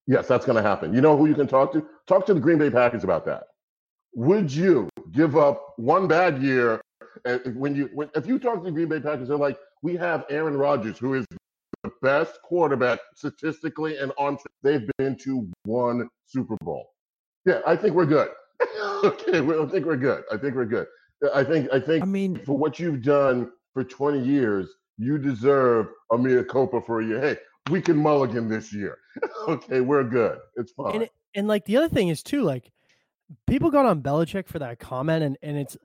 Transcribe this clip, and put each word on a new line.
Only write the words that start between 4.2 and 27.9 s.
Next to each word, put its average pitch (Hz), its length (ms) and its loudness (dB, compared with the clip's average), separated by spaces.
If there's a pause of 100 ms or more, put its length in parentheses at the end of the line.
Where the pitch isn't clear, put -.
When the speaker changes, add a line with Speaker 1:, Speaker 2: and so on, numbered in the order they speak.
Speaker 1:
you 156 360 2 (240)
give 147 240 2
up - 400 2
one 165 320 2
bad 165 340 2
year 120 380 2 (440)
and 123 320 -4
when 139 180 -4
you, 139 200 -2
when, 147 200 -8
if 156 120 -4
you 254 120 0
talk 233 200 -2
to 170 60 -10
the 185 60 -6
Green 160 180 -2
Bay 156 120 -4
Packers, 131 280 -6
they're 147 80 0
like, 143 220 0 (240)
"We 175 140 -4
have 165 340 -4
Aaron 151 260 -2
Rodgers, 135 420 0
who 135 160 -4
is 127 100 -2 (580)
the - 80 -10 (120)
best 143 400 0
quarterback 135 580 0 (140)
statistically 156 840 -8
and 139 200 -6
on." 143 200 -2 (240)
They've 139 260 2 (100)
been 135 260 -2
to 127 240 -4 (160)
one 120 440 -2 (180)
Super 110 360 -6
Bowl. 78 260 -8 (560)
Yeah, 175 220 2
I 170 100 4
think 185 180 0
we're 175 120 4
good. 143 220 2 (320)
<laughs> 480 80 0 (360)
Okay, 359 380 0
we, 156 160 0
I 151 80 -2
think 151 180 -4
we're 160 120 -2
good. 123 260 -2 (100)
I 110 60 -4
think 131 160 -6
we're 127 100 -2
good. 104 220 -4 (480)
I 135 100 2
think, 151 280 0
I 135 60 2
think 156 240 0
Speaker 2:
I 185 40 -2
mean 196 380 -2
Speaker 1:
for 139 120 -2
what 151 220 -2
you've 156 240 -4
done 131 480 2 (240)
for 131 100 -4
twenty 139 360 -2
years, 117 480 0 (280)
you 135 220 -2
deserve 127 680 2 (240)
a 117 60 4
mea 127 260 4
culpa 123 360 0
for 117 220 -4
a 113 40 -2
year. 110 140 -2
Hey, 139 160 0 (340)
we 180 120 0
can 170 160 2